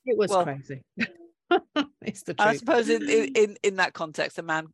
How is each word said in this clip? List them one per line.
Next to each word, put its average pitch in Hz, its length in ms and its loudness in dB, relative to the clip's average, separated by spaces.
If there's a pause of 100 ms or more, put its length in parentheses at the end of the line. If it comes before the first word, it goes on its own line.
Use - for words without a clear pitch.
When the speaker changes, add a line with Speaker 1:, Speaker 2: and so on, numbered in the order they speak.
Speaker 1:
It 240 120 0
was 202 180 0
Speaker 2:
Well, - 0 -
Speaker 1:
crazy. 139 480 -2 (140)
<laughs> - 1080 -4
It's - 180 -10
the 175 140 -8
Speaker 2:
I 208 160 4
Speaker 1:
truth. - 0 -
Speaker 2:
suppose 226 360 0
in, 220 200 0
in, 220 260 4
in, 208 280 4
in 196 140 0
that 180 160 0
context, 156 460 -6
a 170 40 -12
man 160 300 -4